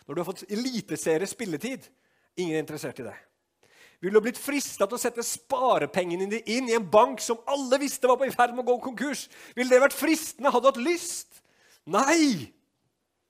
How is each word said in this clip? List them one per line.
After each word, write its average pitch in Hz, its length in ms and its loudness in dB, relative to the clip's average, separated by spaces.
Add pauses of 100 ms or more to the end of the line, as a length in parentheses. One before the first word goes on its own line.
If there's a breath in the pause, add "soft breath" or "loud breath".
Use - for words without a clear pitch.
når 143 80 -14
du 170 80 -4
har 165 60 -8
fått - 200 -12
eliteserie 196 800 -2
spilletid. 220 600 -8 (500)
Ingen 170 160 -4
er 156 80 -2
interessert 147 400 -12
i 113 60 -12
det. 98 80 -14 (840 soft breath)
Ville 190 160 -2
du 214 80 6
blitt 247 160 -4
fristet 277 480 -2
til 214 80 -6
å 233 80 -6
sette 240 240 -4
sparepengene 185 1040 0
dine 220 80 -4 (160)
inn 254 160 -2
i 226 80 2
en 214 80 -4
bank 214 340 6
som 233 300 -4
alle 269 320 0
visste - 260 -2
var 247 120 4
på 262 80 0
i 208 40 -4
ferd 247 220 2
med 254 80 -4
å 233 80 0
gå 247 160 2
konkurs? 247 400 -8 (320 loud breath)
Ville 254 160 4
det 254 80 8
vært 277 160 4
fristende? 277 560 0
Hadde 247 140 4
du - 20 8
hatt 247 160 0
lyst? - 560 -6 (460 soft breath)
Nei! 254 640 2 (760)